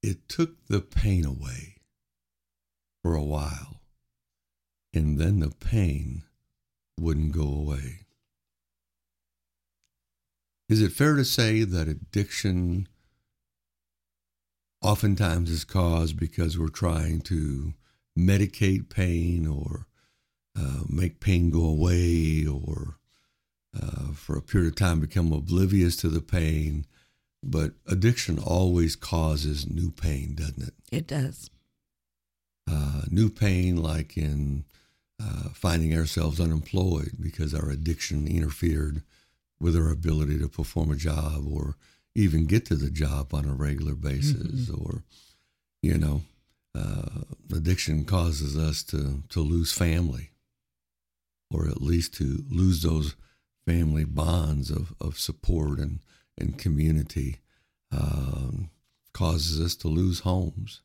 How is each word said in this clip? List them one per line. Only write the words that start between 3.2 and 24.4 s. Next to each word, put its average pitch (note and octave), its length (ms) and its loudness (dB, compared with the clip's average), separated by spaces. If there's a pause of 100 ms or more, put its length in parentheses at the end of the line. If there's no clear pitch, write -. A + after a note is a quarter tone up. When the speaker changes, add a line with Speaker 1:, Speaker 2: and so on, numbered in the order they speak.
Speaker 1:
while, D2 560 -6 (1120)
and D2+ 240 2
then F2+ 220 2
the D2+ 100 0
pain D2+ 720 -2 (800)
wouldn't D#2 320 0
go D#2 160 0
away. C#2+ 540 -4 (2750)
Is A2 120 4
it F#2+ 100 4
fair D3+ 240 4
to C3+ 100 2
say A2 380 2
that F2 240 0
addiction F2+ 1000 -2 (1900)
oftentimes F2+ 680 2
is D#2+ 140 -2
caused E2 560 2
because E2 380 -2
we're D#2+ 120 0
trying D#2+ 520 -2
to D2+ 520 -2 (440)
medicate F#2+ 720 2
pain E2+ 580 0
or, D2+ 400 -4 (680)
uh, C#2 300 -2
make F2 320 0
pain E2+ 300 4
go E2 160 4
away D#2+ 800 4
or, D2+ 520 -4 (840)
uh, C#2+ 340 -4
for D2 240 -4
a - 40 -2